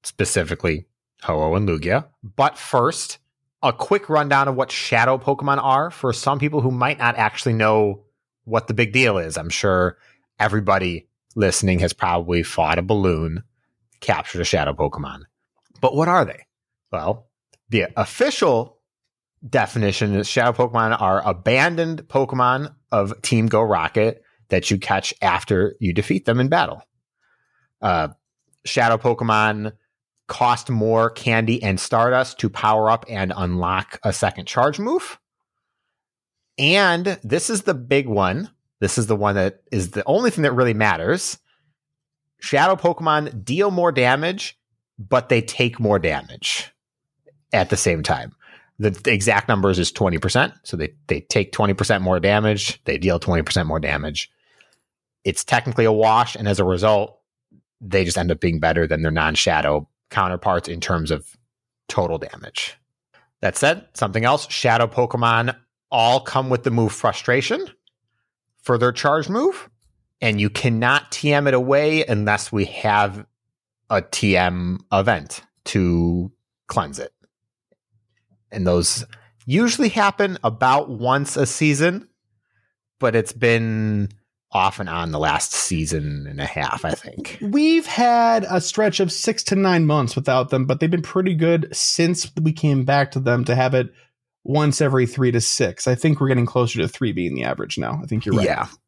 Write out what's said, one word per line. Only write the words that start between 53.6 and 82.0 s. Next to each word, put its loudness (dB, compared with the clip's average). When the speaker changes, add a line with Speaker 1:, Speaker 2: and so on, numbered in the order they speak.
Speaker 1:
more -2
damage. -6
It's -2
technically 2
a 6
wash, 4
and -4
as 2
a 4
result, 0
they 0
just -2
end 0
up 0
being 0
better 2
than -2
their 0
non-shadow 0
counterparts -2
in -10
terms -2
of -4
total -2
damage. -12
That -2
said, 0
something -2
else, 0
shadow 2
Pokemon 0
all 4
come -4
with 0
the 0
move 2
Frustration -2
for 2
their 2
charge 0
move, -2
and 2
you 2
cannot 0
T 0
M 2
it 4
away 2
unless 0
we 2
have 0
a 0
T 0
M 0
event 0
to 0
cleanse -4
it. -12
And -2
those 0
usually 2
happen 0
about 2
once -2
a 2
season, 0